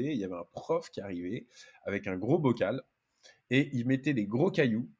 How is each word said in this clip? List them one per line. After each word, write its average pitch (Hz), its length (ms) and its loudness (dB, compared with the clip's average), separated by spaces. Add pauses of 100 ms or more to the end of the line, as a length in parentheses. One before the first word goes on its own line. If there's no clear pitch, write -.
(120)
il 131 60 -2
y 98 60 -2
avait 92 120 -6
un 87 160 -10
prof - 380 -4
qui - 100 -10
arrivait 92 480 -8 (340)
avec 101 240 -4
un 95 100 -2
gros 113 220 2
bocal 123 460 0 (640)
et 139 220 4
il 120 140 -2
mettait 135 260 2
des 107 140 0
gros 127 240 2
cailloux, 123 500 2